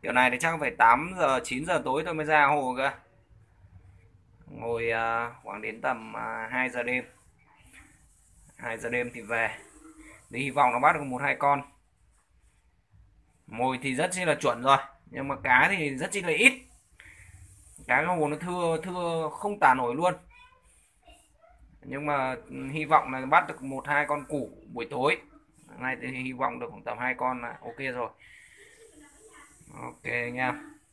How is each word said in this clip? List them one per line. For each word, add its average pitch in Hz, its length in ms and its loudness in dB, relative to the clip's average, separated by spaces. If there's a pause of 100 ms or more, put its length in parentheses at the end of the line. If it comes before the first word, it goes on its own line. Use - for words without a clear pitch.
kiểu 120 100 -4
này 127 200 6
thì 123 80 -4
chắc 165 200 0
phải 135 120 -2
tám 127 480 6
giờ, 135 240 4
chín 131 220 -6
giờ 170 200 0
tối 135 200 0
tôi 175 80 -4
mới 156 120 -4
ra 151 200 6
hồ 139 320 2
cơ. 135 140 0 (1600)
Ngồi, 117 440 -4
à, 117 400 0 (120)
khoảng 104 180 -10
đến 110 200 -10
tầm, 113 360 -4
à, 113 340 -8
hai 127 180 -2
giờ 123 140 -6
đêm. 123 220 -4 (1500)
Hai 113 200 -8
giờ 117 120 -8
đêm 123 240 -4
thì 120 80 -14
về. 113 280 0 (840)
Thì 117 80 -6
hy 143 100 -2
vọng 135 240 6
nó 123 60 2
bắt 147 160 6
được 147 80 -4
một 127 180 -6
hai 139 140 0
con. 139 260 2 (1900)
Mồi 123 340 -2
thì 131 140 -2
rất 170 160 0
chi 185 140 -4
là 151 100 4
chuẩn 120 260 0
rồi, 135 160 6 (280)
nhưng 135 220 -10
mà 139 160 -4
cá 131 240 6 (100)
thì 147 180 -2
rất 151 160 -4
chi 196 100 -4
là 175 80 -2
ít. 214 240 6 (1300)
Cá 123 80 2
cái 147 100 4
hồ 170 220 0
nó 147 100 -4
thưa, 175 460 -2
thưa 170 480 -4
không 208 280 -6
tả 135 140 8
nổi 123 220 0
luôn. 170 180 2 (1700)
Nhưng 135 240 -10
mà, 135 300 -2 (140)
ừ, 135 220 -10
hy 151 140 -4
vọng 143 280 6
là 131 120 -6
bắt 156 220 6
được 139 160 -12
một 135 240 -8
hai 147 180 2
con 147 200 -2
củ 143 240 -6 (240)
buổi 117 160 -6
tối. 139 320 0 (460)
Hôm 123 140 -18
nay 127 200 -4
thì 127 60 -10
hy 131 260 -8
vọng 123 260 -4
được 120 120 -10
khoảng - 120 -20
tầm 113 140 -8
hai 123 200 -4
con 127 240 -4
là 120 200 -12
ok 117 160 -14
rồi. 123 320 -6 (1700)
Ok 120 220 -16
anh 120 320 -4
em. 127 420 -4 (160)